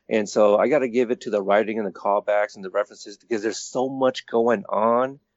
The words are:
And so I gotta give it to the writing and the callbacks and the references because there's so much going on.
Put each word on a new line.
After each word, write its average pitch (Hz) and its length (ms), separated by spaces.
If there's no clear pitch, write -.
And 107 180
so 104 300
I 107 100
gotta 135 220
give 113 200
it 117 120
to - 80
the 104 120
writing 104 380
and 104 80
the 90 60
callbacks 104 640
and 98 80
the 95 40
references 104 480
because 107 260
there's 110 160
so 131 280
much 131 380
going 117 420
on. 117 520